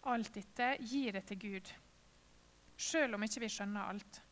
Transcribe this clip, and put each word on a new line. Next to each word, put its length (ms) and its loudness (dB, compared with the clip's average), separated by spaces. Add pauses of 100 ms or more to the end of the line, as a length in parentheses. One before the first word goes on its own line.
(140)
Alt 220 0
dette, 480 2
gi 320 2
det 160 -2
til 80 -4
Gud. 340 -6 (1000)
Selv 400 2
om 80 0
ikke 220 -2
vi 60 -2
skjønner 360 -2
alt 320 -8 (120)